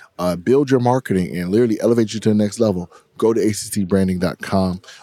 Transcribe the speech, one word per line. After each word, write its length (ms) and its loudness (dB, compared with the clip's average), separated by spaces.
uh, 160 -2
build 340 0
your 120 2
marketing 560 0
and 120 -6
literally 300 2
elevate 340 2
you 60 -6
to 100 0
the 60 2
next 240 0
level, 320 -2
go 140 2
to 80 0
A 140 0
C 180 -10
C 140 -2
branding 340 0
dot 200 -4
com, 420 -2